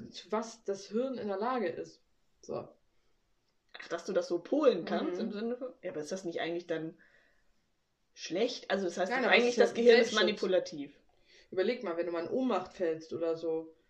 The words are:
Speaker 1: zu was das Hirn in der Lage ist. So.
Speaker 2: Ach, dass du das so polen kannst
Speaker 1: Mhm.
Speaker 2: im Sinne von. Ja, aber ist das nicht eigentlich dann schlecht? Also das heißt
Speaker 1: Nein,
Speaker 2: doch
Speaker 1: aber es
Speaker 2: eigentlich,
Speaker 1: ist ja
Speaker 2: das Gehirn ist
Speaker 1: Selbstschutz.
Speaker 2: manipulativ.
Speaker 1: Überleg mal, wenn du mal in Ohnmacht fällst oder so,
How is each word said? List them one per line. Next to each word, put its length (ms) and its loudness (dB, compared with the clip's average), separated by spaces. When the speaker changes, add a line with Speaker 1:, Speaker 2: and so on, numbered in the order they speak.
Speaker 1:
zu 220 -12
was 320 -4
das 240 -6
Hirn 300 -2
in 100 -6
der 80 -2
Lage 320 -2
ist. 320 -10
So. 140 -10
Speaker 2:
Ach, 80 -16
dass 180 -6
du 60 -6
das 140 2
so 140 -2
polen 440 4
kannst 360 -2
Speaker 1:
Mhm. 60 -2
Speaker 2:
im 60 -6
Sinne 240 -4
von. 160 -10
Ja, 100 -8
aber 80 -6
ist 100 -8
das 140 -8
nicht 160 -6
eigentlich 260 -4
dann 280 -6
schlecht? 560 -4
Also 160 -2
das 120 -4
heißt 120 0
Speaker 1:
Nein, 120 0
Speaker 2:
doch 60 2
Speaker 1:
aber 80 6
es 60 6
Speaker 2:
eigentlich, 120 4
Speaker 1:
ist 40 -2
ja 60 10
Speaker 2:
das 100 0
Gehirn 140 6
ist 100 4
Speaker 1:
Selbstschutz. 100 2
Speaker 2:
manipulativ. 720 0
Speaker 1:
Überleg 320 0
mal, 140 -4
wenn 100 0
du 60 -4
mal 120 -2
in 60 -6
Ohnmacht 420 0
fällst 400 -4
oder 240 -2
so, 380 -4